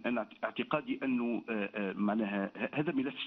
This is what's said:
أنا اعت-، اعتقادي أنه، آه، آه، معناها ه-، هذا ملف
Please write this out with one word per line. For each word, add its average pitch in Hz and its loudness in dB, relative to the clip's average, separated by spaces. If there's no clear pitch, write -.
أنا 120 0
اعت-، - -8
اعتقادي 120 0
أنه، 120 2
آه، 104 0
آه، 98 0
معناها 101 2
ه-، 117 -2
هذا 156 0
ملف 135 0